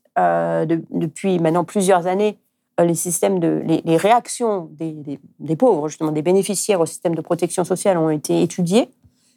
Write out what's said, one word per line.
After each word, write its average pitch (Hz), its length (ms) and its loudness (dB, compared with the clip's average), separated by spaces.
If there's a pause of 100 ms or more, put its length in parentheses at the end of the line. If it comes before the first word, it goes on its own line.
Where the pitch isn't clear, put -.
(180)
euh, 170 480 0
de-, 160 260 -2
depuis 175 480 -2
maintenant 165 260 0
plusieurs 185 420 0
années, 202 300 0 (420)
euh, 175 60 4
les 170 100 2
systèmes 185 440 -2
de, 156 260 0
les, 160 180 0
les 165 140 2
réactions 208 760 0
des, 156 220 -10
des, 143 260 -10 (200)
des 151 180 -2
pauvres, 160 320 4
justement, 156 220 -4
des 151 100 -2
bénéficiaires 190 580 2
au 160 60 4
système 170 300 -2
de 170 60 -4
protection 175 440 -2
sociale 185 320 0
ont 160 120 2
été 170 320 0
étudiées, 180 480 2 (480)